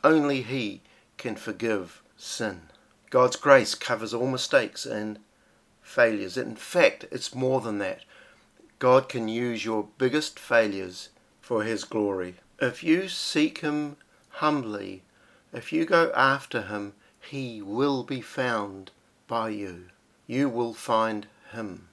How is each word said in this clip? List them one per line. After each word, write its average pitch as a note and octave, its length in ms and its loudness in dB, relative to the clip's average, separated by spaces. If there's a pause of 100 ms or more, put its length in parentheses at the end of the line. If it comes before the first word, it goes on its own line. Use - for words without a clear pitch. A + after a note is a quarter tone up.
Only C#3+ 380 4
He A2 400 -6 (360)
can A2+ 180 -8
forgive G#2 680 -6 (160)
sin. G2 440 -8 (500)
God's B2+ 240 4
grace C3+ 400 6
covers A2 360 -4
all A#2 140 -2
mistakes B2+ 640 0
and G#2+ 320 -6 (640)
failures. G#2 540 2
In A#2 180 -6
fact, - 560 2
it's - 240 -8
more C3 240 2
than A2+ 180 -4
that. F#2+ 280 -4 (760)
God B2+ 300 6
can A2+ 180 -4
use A#2 380 -4
your A2 240 -2 (100)
biggest C3 400 0
failures G2 720 0 (320)
for A2 220 -2
His A2 200 -4
glory. F#2+ 540 -4 (220)
If B2 240 -2
you E3+ 240 2
seek - 520 -2
Him D3 380 -4 (320)
humbly, G#2 760 -4 (500)
if - 200 -12
you D#3+ 120 2
go E3+ 300 4
after C3+ 480 2
Him, G2+ 300 -8 (260)
He B2 420 -10
will B2+ 420 0
be B2+ 180 -8
found G#2 680 -4 (380)
by A2+ 220 -2
you. F#2 400 -10 (360)
You C3+ 240 0
will A#2 240 -2
find A2 540 0 (240)
Him. F#2 420 -12